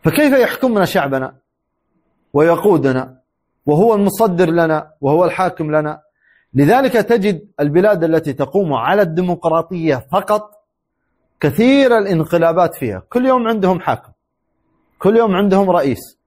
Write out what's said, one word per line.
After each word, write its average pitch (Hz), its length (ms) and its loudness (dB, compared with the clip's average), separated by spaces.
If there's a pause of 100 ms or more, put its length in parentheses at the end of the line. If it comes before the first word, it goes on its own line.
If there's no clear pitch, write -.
فكيف 277 300 2
يحكمنا 233 520 0
شعبنا 135 500 -4 (960)
ويقودنا 143 840 0 (460)
وهو 185 280 2
المصدر 190 560 0
لنا 160 420 -2 (100)
وهو 151 240 2
الحاكم 170 500 -4
لنا؟ 151 260 -4 (520)
لذلك 214 400 2
تجد 214 540 -2 (120)
البلاد 170 440 2
التي 156 300 -2
تقوم 147 400 -2
على 143 280 0
الديمقراطية 165 1080 -4
فقط 208 400 -4 (880)
كثير 240 580 2
الانقلابات 165 760 0
فيها، 101 340 -8
كل 247 160 -2
يوم 254 220 0
عندهم 190 320 0
حاكم، - 320 -6 (880)
كل 214 180 2
يوم 214 180 2
عندهم 196 340 2
رئيس 143 580 -2